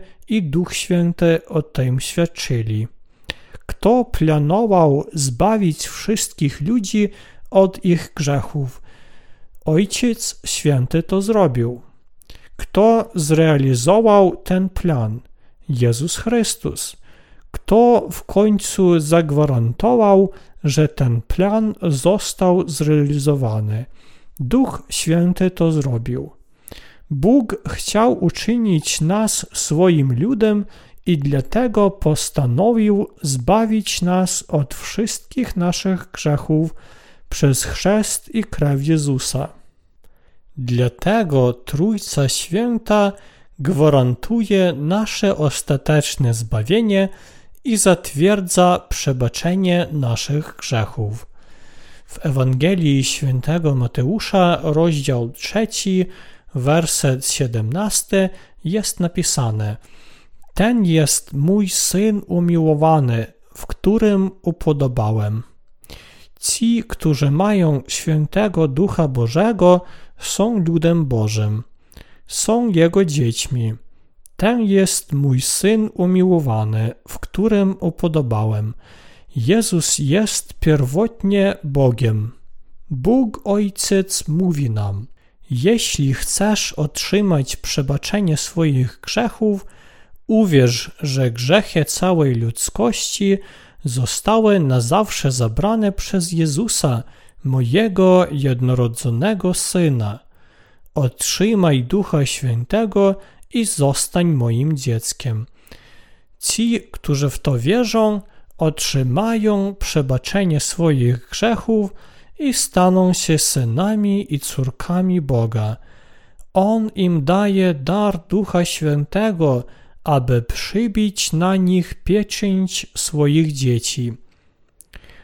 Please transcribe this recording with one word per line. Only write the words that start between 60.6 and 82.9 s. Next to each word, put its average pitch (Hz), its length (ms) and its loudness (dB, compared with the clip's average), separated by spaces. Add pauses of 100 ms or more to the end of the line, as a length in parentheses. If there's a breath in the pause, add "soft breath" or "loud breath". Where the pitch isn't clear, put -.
jest 160 480 0
mój 185 360 0
Syn 202 580 0
umiłowany, 156 1000 2 (280)
w - 120 -16
którym 202 640 2 (120)
upodobałem”. 120 1000 -2 (960 loud breath)
Ci, 233 480 0
którzy 143 420 0
mają 165 580 2
Świętego 165 800 0
Ducha 156 400 0
Bożego, 180 720 4 (380 loud breath)
są 220 400 -2
ludem 165 480 2
Bożym. 110 560 0 (640 soft breath)
Są 233 420 0
Jego 170 360 4
dziećmi. 120 720 -2 (640)
„Ten 233 260 0
jest 196 500 2
mój 139 280 2
Syn 214 540 0
umiłowany, 139 1000 2 (160)
w - 100 -12
którym 196 640 0
upodobałem”. 113 920 -2 (640 soft breath)
Jezus 170 640 0
jest 170 560 -2
pierwotnie 196 1120 0
Bogiem. 120 680 0 (580)